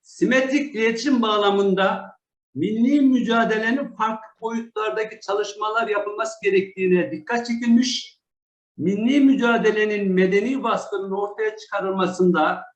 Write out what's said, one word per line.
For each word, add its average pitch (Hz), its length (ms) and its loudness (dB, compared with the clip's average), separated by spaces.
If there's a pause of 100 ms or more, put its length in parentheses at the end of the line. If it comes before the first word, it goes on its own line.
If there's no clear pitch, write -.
Simetrik 262 720 0
iletişim 233 460 0
bağlamında 196 960 0 (380)
milli 226 460 2
mücadelenin 226 960 2
farklı 220 320 -4 (140)
boyutlardaki 220 800 -6
çalışmalar 214 680 -4
yapılması 208 460 -4 (100)
gerektiğine 190 680 0
dikkat 233 360 -4
çekilmiş. 240 720 0 (600)
Milli 214 420 0
mücadelenin 214 920 2
medeni 202 520 2
vasfının 196 480 -4
ortaya 208 460 -4
çıkarılmasında 180 1040 0 (120)